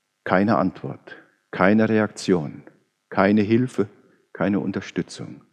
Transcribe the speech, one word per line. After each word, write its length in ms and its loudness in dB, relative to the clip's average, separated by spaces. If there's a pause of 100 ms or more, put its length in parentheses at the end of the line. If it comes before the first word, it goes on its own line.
(240)
Keine 340 2
Antwort, 600 -6 (340)
keine 380 2
Reaktion, 760 -2 (460)
keine 320 2
Hilfe, 480 0 (420)
keine 300 -2
Unterstützung. 800 -8 (100)